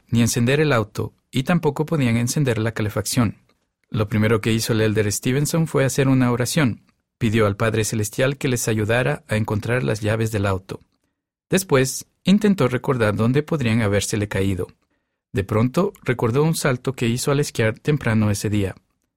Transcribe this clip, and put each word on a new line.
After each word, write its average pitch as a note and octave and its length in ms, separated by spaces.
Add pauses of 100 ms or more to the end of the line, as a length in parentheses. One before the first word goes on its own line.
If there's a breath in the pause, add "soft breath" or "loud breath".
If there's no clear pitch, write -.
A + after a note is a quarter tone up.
ni A#2 120
encender A#2+ 400
el D3+ 120
auto, - 400 (180)
y C3 120
tampoco D#3 440
podían B2+ 300
encender A#2+ 420
la A2 140
calefacción. G#2+ 680 (520)
Lo G#2+ 180
primero A2 320
que A2+ 120
hizo A2+ 200
el A2 80
elder G#2+ 300
Stevenson D3 560
fue C#3 180
hacer C3 220
una C3 240
oración. A#2+ 520 (360)
Pidió A2 280
al G2+ 100
Padre A2 280
Celestial B2+ 520
que D3 120
les B2 200
ayudara A#2 600
a G#2+ 80
encontrar G#2+ 460
las A#2+ 180
llaves A2 300
del G2+ 160
auto. F#2+ 340 (720)
Después, C#3+ 560 (180)
intentó F#3+ 440
recordar A#2 480
dónde B2 260
podrían A#2+ 400
habérsele G2+ 460
caído. G2 400 (640)
De F#2+ 100
pronto, B2+ 500 (100)
recordó B2+ 420
un D#3+ 100
salto C3 400
que A#2 140
hizo B2 240
al C#3+ 80
esquiar A2 380
temprano A2 520
ese G#2 200
día. G2+ 240 (420)